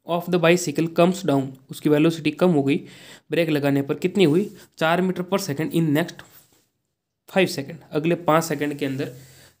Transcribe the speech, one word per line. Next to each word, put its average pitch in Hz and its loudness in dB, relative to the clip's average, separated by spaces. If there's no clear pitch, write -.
of 170 -4
the 175 0
bicycle 165 2
comes 180 2
down, 139 0
उसकी - -4
वेलोसिटी 156 2
कम 185 2
हो 147 2
गई 139 0
ब्रेक 160 0
लगाने 139 2
पर। 143 -4
कितनी 185 0
हुई? 170 2
चार 170 0
meter 185 -2
per 196 -2
second 160 -6
in 165 0
next 170 -4
five 185 2
second, 143 -10
अगले 156 -2
पाँच 165 2
सेकंड 147 -4
के 147 -4
अंदर 135 -6